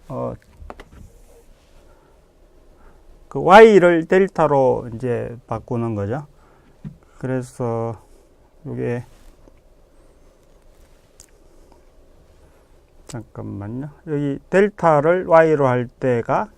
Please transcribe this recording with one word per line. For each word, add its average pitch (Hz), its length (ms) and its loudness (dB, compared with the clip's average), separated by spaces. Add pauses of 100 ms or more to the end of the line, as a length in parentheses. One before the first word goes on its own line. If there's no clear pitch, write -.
어, 123 240 -10 (3000)
그 139 160 -8
Y를 175 640 6
델타로 139 880 0
이제 117 420 -8 (100)
바꾸는 117 480 -8
거죠. 110 300 -8 (960)
그래서 120 800 -8 (640)
요게, 123 400 -8 (4000)
잠깐만요. 110 840 -14 (160)
여기 143 320 -6 (100)
델타를 175 760 0
Y로 160 400 4
할 123 200 -2
때가 131 720 -4